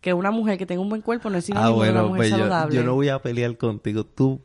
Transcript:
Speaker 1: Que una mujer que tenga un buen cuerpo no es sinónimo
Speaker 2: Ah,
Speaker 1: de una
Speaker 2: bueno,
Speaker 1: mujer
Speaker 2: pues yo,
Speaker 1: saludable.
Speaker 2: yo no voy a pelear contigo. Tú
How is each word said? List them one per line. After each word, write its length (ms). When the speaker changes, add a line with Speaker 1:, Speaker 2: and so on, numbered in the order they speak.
Speaker 1:
Que 120
una 180
mujer 260
que 80
tenga 160
un 80
buen 120
cuerpo 280
no 100
es 60
sinónimo 360
Speaker 2:
Ah, 40
Speaker 1:
de 60
una 100
Speaker 2:
bueno, 80
Speaker 1:
mujer 100
Speaker 2:
pues 100
yo, 80
Speaker 1:
saludable. 380
Speaker 2:
yo 80
no 100
voy 160
a 120
pelear 360
contigo. 480
Tú 400